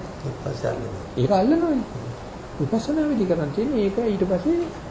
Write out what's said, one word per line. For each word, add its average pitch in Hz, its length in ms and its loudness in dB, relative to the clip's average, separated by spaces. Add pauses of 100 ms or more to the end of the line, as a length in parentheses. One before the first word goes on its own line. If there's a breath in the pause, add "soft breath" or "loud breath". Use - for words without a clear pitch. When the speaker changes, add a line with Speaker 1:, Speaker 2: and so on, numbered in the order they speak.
(200)
Speaker 1:
විපස්සනා. 123 560 -4 (380)
Speaker 2:
ඒක 131 180 2
අල්ලනවනේ. 269 520 4 (680)
විපස්සනා 277 540 0
වෙදි 226 180 2
කරන් 160 260 2
තියෙන්නේ 226 320 2
ඒක 196 200 0
ඊට 196 200 2
පස්සේ 202 360 2 (320)